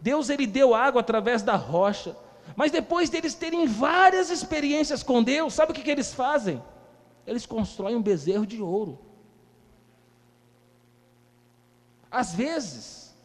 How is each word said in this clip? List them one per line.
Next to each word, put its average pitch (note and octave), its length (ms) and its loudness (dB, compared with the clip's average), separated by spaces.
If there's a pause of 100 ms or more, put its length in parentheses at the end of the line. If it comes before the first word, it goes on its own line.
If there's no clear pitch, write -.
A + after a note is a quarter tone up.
Deus, B3+ 300 0
ele C#4 160 0
deu B3 280 6
água B3 280 2
através A3 400 0
da G#3+ 120 0
rocha, E3+ 640 0 (400)
mas C#4+ 160 0
depois E4+ 380 0
deles D#4+ 240 -4
terem E4 320 -2
várias E4+ 640 4
experiências D4 720 -2
com B3 200 4
Deus, C#4 300 0
sabe D#4 180 2
o D#4+ 40 -4
que C4+ 80 -10
que C4+ 80 -2
eles C#4+ 240 -2
fazem? B3 480 -2 (640)
Eles A#3 180 -6
constroem G#3 500 -6
um A#3 80 -2
bezerro G3 440 0
de G#3+ 160 -10
ouro. F3+ 360 -6 (3000)
Às A3+ 240 -2
vezes, A3+ 800 -6 (100)